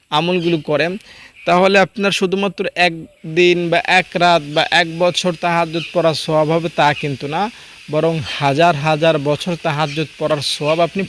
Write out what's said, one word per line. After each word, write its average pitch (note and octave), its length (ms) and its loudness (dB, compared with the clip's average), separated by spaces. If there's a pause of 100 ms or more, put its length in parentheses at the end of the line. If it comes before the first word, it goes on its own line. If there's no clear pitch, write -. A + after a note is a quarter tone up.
আমলগুলো E3+ 480 0
করেন, D3+ 400 -2 (480)
তাহলে F#3+ 340 4
আপনার G3 320 0
শুধুমাত্র F#3+ 540 -2 (100)
একদিন E3+ 960 0
বা E3 160 2
এক F3+ 280 2
রাত E3+ 320 4
বা D3+ 260 0
এক E3 280 0
বছর F3 340 0
তাহাজ্জুদ E3+ 500 -2 (100)
পড়ার E3 200 2
সওয়াব D#3 380 0
হবে E3 240 0
তা D3 180 4
কিন্তু C#3+ 340 -6
না, F3+ 240 -4 (400)
বরং D#3+ 340 0
হাজার D3 500 2
হাজার D#3 420 2
বছর D3 380 -2
তাহাজ্জুদ D3+ 520 -4 (120)
পড়ার D3+ 220 -2
সওয়াব D#3 380 -2
আপনি E3+ 300 -2